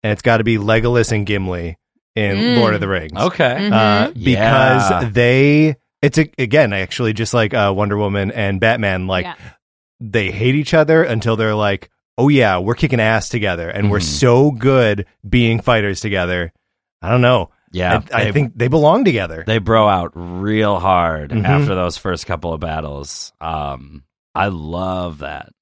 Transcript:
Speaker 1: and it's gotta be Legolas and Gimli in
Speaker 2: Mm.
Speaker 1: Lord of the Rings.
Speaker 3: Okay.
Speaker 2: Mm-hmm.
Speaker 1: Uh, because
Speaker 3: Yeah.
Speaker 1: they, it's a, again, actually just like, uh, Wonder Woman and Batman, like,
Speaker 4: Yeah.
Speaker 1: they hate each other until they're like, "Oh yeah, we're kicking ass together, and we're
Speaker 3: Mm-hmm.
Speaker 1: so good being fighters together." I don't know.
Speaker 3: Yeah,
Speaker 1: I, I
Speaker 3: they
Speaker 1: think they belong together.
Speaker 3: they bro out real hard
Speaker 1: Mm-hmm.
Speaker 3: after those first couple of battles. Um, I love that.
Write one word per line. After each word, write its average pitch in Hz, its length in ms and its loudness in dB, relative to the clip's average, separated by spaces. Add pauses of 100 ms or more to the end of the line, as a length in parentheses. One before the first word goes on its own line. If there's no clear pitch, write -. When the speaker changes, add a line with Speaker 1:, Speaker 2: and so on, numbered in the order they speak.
Speaker 1:
and 107 100 -2
it's - 80 -6
gotta 113 240 2
be 113 120 2
Legolas 113 540 2
and 104 140 -2
Gimli 90 520 -4 (380)
in 101 220 0
Speaker 2:
Mm. 240 220 2
Speaker 1:
Lord 110 160 2
of 101 40 -4
the 101 80 -4
Rings. 82 320 -6
Speaker 3:
Okay. 170 240 0 (160)
Speaker 2:
Mm-hmm. 202 140 0
Speaker 1:
Uh, 107 380 2
because 120 800 2
Speaker 3:
Yeah. 92 220 0
Speaker 1:
they, 139 640 4 (260)
it's 139 160 2
a, 156 120 0 (100)
again, 127 320 2
actually 101 400 -2
just 110 220 -4
like, 113 200 0
uh, 101 220 0
Wonder 104 220 0
Woman 101 340 -2
and 101 300 -2
Batman, 101 460 0
like, 92 180 -2
Speaker 4:
Yeah. 87 100 -10 (640)
Speaker 1:
they 101 320 -2
hate 120 240 0
each 151 180 -2
other 160 300 4
until 113 320 0
they're 107 200 0
like, 101 340 -2 (320)
"Oh 139 80 4
yeah, 113 300 4
we're 101 160 -2
kicking 131 240 0
ass 110 300 0
together, 90 400 -4
and 101 220 -2
we're 101 80 0
Speaker 3:
Mm-hmm. 85 80 -2
Speaker 1:
so 123 440 4
good 117 540 0 (220)
being 113 340 2
fighters 104 400 0
together." 90 500 -2 (500)
I 82 80 -8
don't 123 120 2
know. 120 280 2 (240)
Speaker 3:
Yeah, 90 280 0 (120)
Speaker 1:
I, 113 80 0
I - 40 0
Speaker 3:
they 107 60 -4
Speaker 1:
think 139 240 -2
they 120 120 -2
belong 160 380 4
together. 90 420 -2
Speaker 3:
they 110 100 0
bro 107 300 2
out 92 260 0
real 98 680 -2
hard 82 520 0
Speaker 1:
Mm-hmm. 104 140 -2
Speaker 3:
after 139 280 2
those 90 240 -2
first 90 280 -6
couple 85 280 -6
of 80 60 -8
battles. 78 720 -10 (100)
Um, 71 600 -10 (320)
I 92 120 -2
love 87 720 -8
that. 71 300 -14 (120)